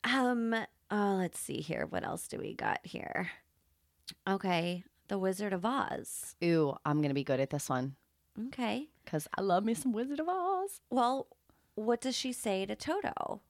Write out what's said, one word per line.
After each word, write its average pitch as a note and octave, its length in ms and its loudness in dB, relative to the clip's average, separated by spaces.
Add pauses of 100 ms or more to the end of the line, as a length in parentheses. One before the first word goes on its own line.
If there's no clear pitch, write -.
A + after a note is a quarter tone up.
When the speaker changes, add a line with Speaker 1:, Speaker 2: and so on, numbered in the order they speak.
Speaker 1:
Um, A#3+ 500 2 (360)
uh, G3+ 260 4
let's F#3 240 0
see - 220 -4
here. - 240 -2
What - 180 -4
else - 240 -6
do - 120 -8
we - 140 -6
got - 300 0
here? - 460 -6 (960)
Okay. F3+ 560 0 (240)
The G3+ 120 -2
Wizard F#3+ 340 0
of F3+ 120 -2
Oz. - 800 -2
Speaker 2:
Ooh, D#3+ 320 6 (100)
I'm D3+ 160 4
gonna C#3+ 120 4
be C#3 100 2
good C3 160 2
at C3+ 100 2
this D3 200 -2
one. C3+ 260 0 (520)
Speaker 1:
Okay. B3 400 -2 (180)
Speaker 2:
'Cause D3+ 220 -2 (100)
I - 40 -2
love F#3+ 240 4
me A3+ 80 2
some B3 180 0
Wizard C4 280 -2
of D#4+ 100 -2
Oz. F#4 600 -2
Speaker 1:
Well, B3+ 380 2 (480)
what A#3 260 2
does C4 140 -2
she B3+ 180 -2
say G3 320 0
to G#3+ 100 -4
Toto? - 760 -2